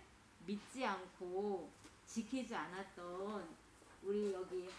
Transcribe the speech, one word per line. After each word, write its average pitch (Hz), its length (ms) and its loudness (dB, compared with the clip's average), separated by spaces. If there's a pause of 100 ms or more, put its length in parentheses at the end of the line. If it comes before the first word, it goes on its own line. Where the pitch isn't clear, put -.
(460)
믿지 214 380 -2
않고 185 880 2 (360)
지키지 226 480 0
않았던 180 920 -2 (560)
우리 202 300 6
여기 180 340 0 (120)